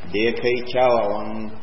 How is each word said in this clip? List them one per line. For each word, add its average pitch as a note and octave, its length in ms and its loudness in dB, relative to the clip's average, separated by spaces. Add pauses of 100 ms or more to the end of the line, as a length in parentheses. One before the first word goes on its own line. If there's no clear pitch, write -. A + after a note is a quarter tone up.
da F2+ 160 -4
ya A#2 140 2
kai B2 300 0
kyawawan A2 840 0 (120)